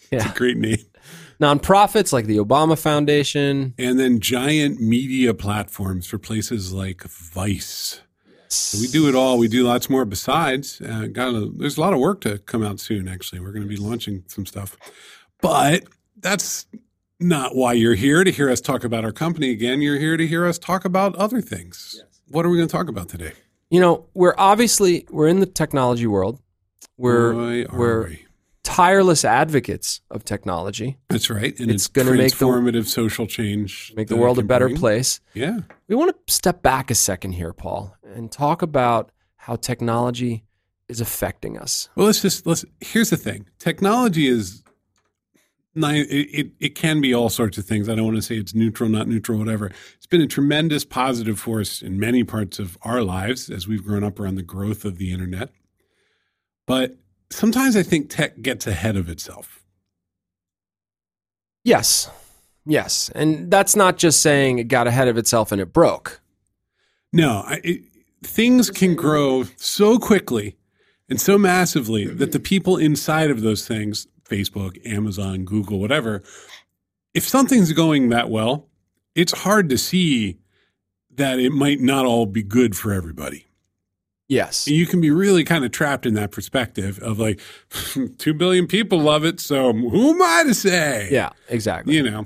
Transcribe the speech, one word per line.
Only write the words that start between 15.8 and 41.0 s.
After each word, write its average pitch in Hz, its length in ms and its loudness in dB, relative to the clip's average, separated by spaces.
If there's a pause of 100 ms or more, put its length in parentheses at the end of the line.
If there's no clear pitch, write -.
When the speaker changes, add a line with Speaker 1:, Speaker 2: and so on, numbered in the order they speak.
Speaker 1:
that's - 500 -6 (520)
not 147 340 0
why 123 200 2
you're 117 220 4
here 143 280 4
to 185 80 6
hear 143 180 2
us 120 120 0
talk 127 240 -2
about 113 180 -4
our 110 80 -4
company 160 400 -2
again. 120 300 -2
You're 147 180 0
here 160 160 0
to 160 100 0
hear 165 200 0
us 175 120 0
talk 185 280 -4
about 190 300 0
other 214 260 -2
things. - 560 -12
Speaker 2:
Yes. - 320 -20
Speaker 1:
What 165 160 0
are 175 40 2
we 175 80 4
gonna 165 120 2
talk 170 180 -4
about 101 220 -8
today? 82 240 -14 (380)
Speaker 2:
You 170 100 6
know, 175 320 4
we're 180 240 4
obviously, 196 720 4
we're 156 180 2
in 180 120 4
the 190 80 2
technology 123 580 0
world. 101 340 0 (580)
We're, 120 360 4
Speaker 1:
Boy, 120 320 -2
are - 120 -10
Speaker 2:
we're 113 320 0
Speaker 1:
we. - 160 -18 (380)
Speaker 2:
tireless 185 600 4
advocates 123 760 0 (100)
of 104 120 -10
technology. 101 760 -6 (100)
Speaker 1:
That's - 220 -2
right. 120 280 -4
And 120 120 0
Speaker 2:
It's 98 140 0
Speaker 1:
it's - 20 -4
Speaker 2:
gonna 131 260 2
make 131 240 4
the 135 80 2
Speaker 1:
transformative 123 400 2
social 113 400 -2
change 104 720 -6
Speaker 2:
make 107 120 -4
the 107 60 -4
Speaker 1:
that 113 60 2
it 120 40 4
Speaker 2:
world 123 140 2
a 123 40 2
Speaker 1:
can 104 60 -2
Speaker 2:
better 127 200 2
Speaker 1:
bring. 127 100 -4
Speaker 2:
place. 123 420 0 (140)
Speaker 1:
Yeah. 170 280 -4 (260)
Speaker 2:
We 208 80 -2
wanna 330 180 2 (140)
step - 340 -2
back 131 300 2
a 113 40 0
second 92 380 -2
here, 87 200 -8
Paul, 95 500 -10
and 110 280 -14
talk 147 300 0
about 123 500 0 (240)
how - 200 -8
technology 120 880 -2 (420)
is 120 140 -8